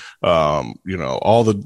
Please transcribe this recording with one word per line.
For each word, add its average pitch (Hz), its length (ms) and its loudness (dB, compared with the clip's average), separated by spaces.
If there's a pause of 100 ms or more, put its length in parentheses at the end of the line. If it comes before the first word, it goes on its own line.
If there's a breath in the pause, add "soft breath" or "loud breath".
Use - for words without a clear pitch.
(220 loud breath)
um, 76 600 0
you 95 120 -6
know, 67 260 -6
all 113 220 4
the, 107 100 2 (120)